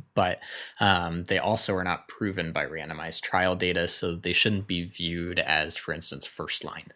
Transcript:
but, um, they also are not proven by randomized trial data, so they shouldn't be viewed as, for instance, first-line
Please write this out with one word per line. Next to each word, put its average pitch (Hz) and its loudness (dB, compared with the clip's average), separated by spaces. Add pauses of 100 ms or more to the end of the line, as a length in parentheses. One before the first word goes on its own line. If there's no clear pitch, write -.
(160)
but, 90 2 (400)
um, 87 4
they 98 2
also 98 2
are 92 0
not 87 -2
proven 90 -2
by 80 0
randomized 78 -6
trial 92 4
data, 87 2
so 87 0
they 87 -2
shouldn't 101 4
be 87 -2
viewed 85 -4
as, 78 2
for - -6
instance, 73 -4
first-line - -6